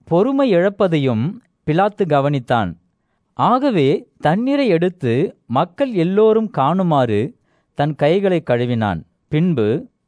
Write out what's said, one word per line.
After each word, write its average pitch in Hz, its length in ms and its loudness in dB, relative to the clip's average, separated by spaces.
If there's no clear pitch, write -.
பொறுமை 247 500 0
இழப்பதையும் 165 840 0
பிலாத்து 196 400 0
கவனித்தான். 139 720 0
ஆகவே 202 760 0
தண்ணீரை 247 480 0
எடுத்து 165 760 -2
மக்கள் 175 460 -2
எல்லோரும் 208 640 0
காணுமாறு 143 760 0
தன் 147 200 -4
கைகளை 180 560 0
கழுவினான். 117 520 -2
பின்பு, 147 580 0